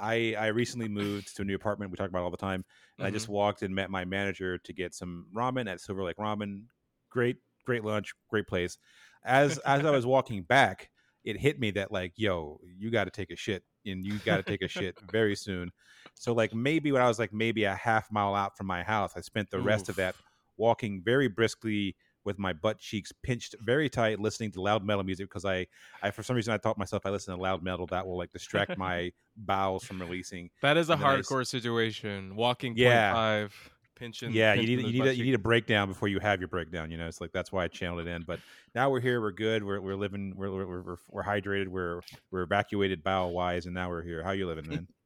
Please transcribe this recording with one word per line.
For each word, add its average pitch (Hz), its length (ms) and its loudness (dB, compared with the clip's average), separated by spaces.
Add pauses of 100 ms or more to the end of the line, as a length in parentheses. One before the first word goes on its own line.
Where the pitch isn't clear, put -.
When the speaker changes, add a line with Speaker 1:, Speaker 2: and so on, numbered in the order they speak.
Speaker 1:
I, 113 380 0
I 107 100 0
recently 117 400 0
moved 101 480 -4
to 104 60 -6
a - 20 -2
new 98 100 -2
apartment 101 380 -2
we 87 40 -8
talk 98 120 -2
about 90 160 -2
all 87 80 -2
the 90 60 -6
time, 95 260 -4 (340)
and - 80 -2
I 98 40 0
just 107 160 -4
Speaker 2:
Mm-hmm. 104 80 -6
Speaker 1:
walked 101 280 2
and 98 120 -2
met 95 160 -2
my 95 140 -2
manager 95 540 -2
to - 140 -14
get 87 220 -6
some 90 380 -10
ramen 123 380 -2
at 90 100 -6
Silver 98 220 -6
Lake 87 140 -4
Ramen. 104 460 -4 (480)
Great, 123 260 2 (280)
great 120 200 -2
lunch, 107 280 -2 (160)
great 104 200 0
place. 90 280 -2 (480)
As, 135 340 4
as 139 260 2
I 160 60 4
was 135 160 4
Speaker 2:
<laughs> - 0 -
Speaker 1:
walking 123 360 2
back, 113 460 4 (340)
it 107 160 -4
hit 143 220 2
me 110 120 2
that, 98 200 -2
like, 92 240 -4
"Yo, 85 440 0 (160)
you 104 140 -6
gotta 101 200 2
take 98 200 -8
a 85 60 -10
shit, 95 260 -4 (240)
and 92 180 -4
you 104 200 -4
gotta 101 180 4
take 101 200 -2
a 92 60 -2
shit 92 360 -6
Speaker 2:
<laughs> 90 80 -8
Speaker 1:
very 107 240 4
soon." 90 340 -6 (440)
So, - 180 -4
like, 113 220 2
maybe 143 360 2
when 131 120 4
I 123 40 6
was, 113 140 4
like, 107 140 -2
maybe 110 300 2
a 98 100 2
half 110 360 0
mile 101 240 2
out 98 220 0
from 101 100 -6
my 90 160 -2
house, 101 340 0
I 90 40 -8
spent 101 300 -6
the 95 100 -2
rest 98 300 2
of - 20 -8
Speaker 2:
Oof. 87 60 -4
Speaker 1:
that 92 160 0 (420)
walking 104 480 2
very 127 240 4
briskly 104 640 0 (300)
with 98 140 -4
my 95 140 0
butt 107 260 0
cheeks - 320 -6 (140)
pinched - 360 -6
very 127 280 2
tight, 110 320 2
listening 107 320 -2
to 90 100 -6
loud 101 220 2
metal 101 180 2
music, 95 260 -4
'cause 92 160 -10
I, 92 220 0 (380)
I, 101 80 2
for - 100 -12
some 127 140 0
reason, 110 180 0
I - 20 0
taught 110 220 0
myself 98 260 -4
I 98 60 -2
listen 98 260 -4
to 90 60 -6
loud 92 220 0
metal 90 240 -2
that 92 180 -2
will, 92 100 -6
like, 87 160 -6
distract 95 460 -2
Speaker 2:
<laughs> - 0 -
Speaker 1:
my 90 320 -2 (240)
bowels 95 480 0
from 95 180 -10
releasing. 87 480 -8 (120)
Speaker 2:
That 143 160 4
is 165 120 2
a 170 40 4
Speaker 1:
And 147 100 2
then 143 60 6
I 135 100 6
s- 127 100 -4
Speaker 2:
hardcore 131 160 0
situation. 110 920 -2
Walking 120 400 0
Speaker 1:
Yeah. 120 320 8
Speaker 2:
point 95 80 4
five, 107 540 0 (260)
pinching, 117 360 -10
Speaker 1:
Yeah, 110 220 6
you 104 60 4
Speaker 2:
pinching 113 160 2
Speaker 1:
need, 127 80 0
Speaker 2:
the - 20 -2
Speaker 1:
you 117 60 0
need 123 80 2
Speaker 2:
butt 135 80 4
Speaker 1:
a, - 20 6
you 131 60 -2
Speaker 2:
cheek. 120 80 -2
Speaker 1:
need 131 100 4
a 117 40 2
breakdown 110 500 4
before 95 180 -4
you 98 140 0
have 101 200 2
your 90 60 -4
breakdown, 82 460 -6
you 82 40 -8
know? 82 120 -6
It's - 120 -12
like, 85 120 -8
that's 90 180 -2
why 92 140 2
I 85 40 0
channeled 87 340 -4
it 82 40 -6
in. 85 160 -4
But 82 160 -4 (340)
now 127 160 2
we're 131 120 2
here, 123 200 2
we're 107 120 -2
good, 110 320 0
we're, 98 160 -2
we're 95 160 -4
living, 98 400 -4
we're, 98 160 -6
we're, 92 300 -6
we're, 90 140 -10 (140)
we're 98 140 -4
hydrated, 98 420 0
we're, 90 360 -4 (280)
we're 92 120 -2
evacuated 98 600 0
bowel-wise, 90 640 0
and 87 100 -8
now 90 140 -4
we're 85 160 -6
here. 85 180 -8
How 90 80 -4
you 98 160 -2
living, 80 220 -6
man? 92 240 -6
Speaker 2:
<laughs> - 140 -20